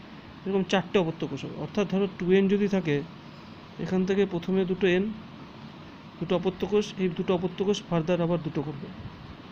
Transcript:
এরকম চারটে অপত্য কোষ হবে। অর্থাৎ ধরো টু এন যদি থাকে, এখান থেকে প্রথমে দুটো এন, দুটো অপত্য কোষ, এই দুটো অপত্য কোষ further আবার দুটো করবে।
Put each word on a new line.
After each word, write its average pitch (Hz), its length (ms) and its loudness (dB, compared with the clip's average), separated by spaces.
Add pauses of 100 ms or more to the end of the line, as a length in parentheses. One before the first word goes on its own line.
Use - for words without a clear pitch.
(440)
এরকম 190 180 2 (100)
চারটে 190 260 2
অপত্য 165 280 0
কোষ 135 180 -6
হবে। - 200 -8
অর্থাৎ 202 280 0
ধরো 196 140 4 (120)
টু 180 140 -2
এন 196 160 8
যদি 202 200 4
থাকে, 165 280 2 (800)
এখান 185 300 0
থেকে 196 180 4
প্রথমে 185 380 0
দুটো 185 220 2
এন, 185 180 6 (1160)
দুটো 170 160 -2
অপত্য 185 300 0
কোষ, 208 200 4 (120)
এই 185 100 2
দুটো 180 260 -2
অপত্য 180 300 0
কোষ 202 140 2 (100)
further 170 380 2
আবার 170 200 2
দুটো 160 160 -2
করবে। 143 240 -8 (640)